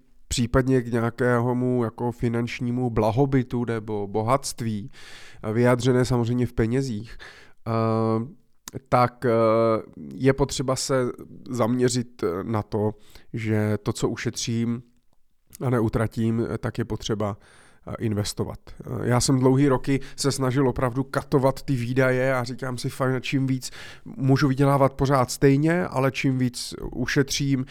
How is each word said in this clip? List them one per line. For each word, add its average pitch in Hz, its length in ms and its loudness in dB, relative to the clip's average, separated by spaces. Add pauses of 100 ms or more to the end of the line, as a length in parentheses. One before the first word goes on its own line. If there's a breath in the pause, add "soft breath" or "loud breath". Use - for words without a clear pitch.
(280)
případně 127 540 2
k 120 100 -6
nějakému 123 920 2
jako 120 280 -4
finančnímu 120 800 -2
blahobytu 120 720 2
nebo 110 420 -4
bohatství, 110 840 -2 (520 loud breath)
eh, 110 100 -4
vyjádřené 123 520 4
samozřejmě 120 420 0
v - 60 -8
penězích, 120 640 -2 (520 loud breath)
eh, 113 1080 -2 (100)
tak, 123 360 2
eh, 123 60 2 (840)
je 123 180 4
potřeba 131 440 0
se 127 360 0 (380)
zaměřit, 123 720 0
eh, 107 40 0 (160)
na 104 200 -2
to, 107 320 -2 (380 soft breath)
že 107 500 0
to, 110 100 -2
co - 160 0
ušetřím 117 720 -4 (800)
a 131 100 -2
neutratím, 113 840 0
eh, 113 40 -6
tak 120 200 -6
je 117 60 -4
potřeba, 104 520 -4 (500 soft breath)
eh, - 120 -10
investovat. 104 600 -4 (100)
Eh, 110 400 -8
já 123 120 4
jsem 131 180 2
dlouhý 131 300 4
roky 131 320 2 (160 loud breath)
se 139 160 0
snažil 131 360 0
opravdu 131 360 -2
katovat 135 580 0
ty 139 140 -2
výdaje 127 580 2
a 123 100 -2
říkám 127 340 -8
si, 135 120 -6
„Fajn, 131 300 0
čím 135 260 0
víc 131 240 -2 (340 loud breath)
můžu 135 440 2
vydělávat 135 440 4
pořád 131 380 2
stejně, 156 560 2
ale 131 260 0
čím 131 260 -2
víc - 360 -4 (200)
ušetřím, 135 760 0